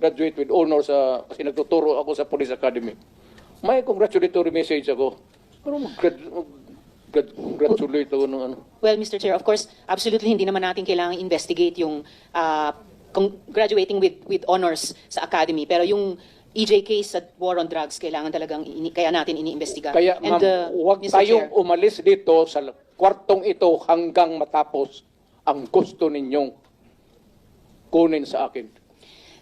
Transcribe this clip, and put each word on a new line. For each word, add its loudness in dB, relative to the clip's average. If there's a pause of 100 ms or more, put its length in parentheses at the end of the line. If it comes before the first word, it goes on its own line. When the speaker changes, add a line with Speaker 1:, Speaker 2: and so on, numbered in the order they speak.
Speaker 1:
graduate 0
with -4
honor 4
sa, 0
kasi -10
nagtuturo 0
ako -6
sa -4
Police -4
Academy. -4 (640)
May 2
congratulatory 2
message -2
ako. 0 (480)
Pero -6
mag-grad-, -4
mag-grad-, -8
congratulate -2
ako 0
ng -8
ano. -8 (260)
Speaker 2:
Well, 2
Mister -8
Chair, 0
of -12
course, 0 (160)
absolutely 0
hindi 0
naman -2
natin -4
kailangan -2
investigate -2
yung, -4 (320)
uh, 0 (400)
con-, 0
graduating 0
with, 2
with -4
honors 0
sa -6
academy. 0
Pero 2
yung -2 (360)
E -2
J 4
case -2
sa -2 (140)
war -2
on -2
drugs, -8
kailangan -6
talagang -6
ini-, -8
kaya 0
natin -2
iniimbestiga. -8
Speaker 1:
Kaya, 4
Speaker 2:
And, 0
Speaker 1:
ma'am, 0
Speaker 2:
uh, 2
Speaker 1:
huwag 0
Speaker 2:
Mister 2
Speaker 1:
tayong 4
Speaker 2:
Chair. 2
Speaker 1:
umalis 2
dito 4 (120)
sa -4 (320)
kwartong 2
ito 2 (160)
hanggang 2
matapos -2 (400)
ang -2
gusto 0
ninyong -2 (1400)
kunin 4
sa -4
akin. -14 (720)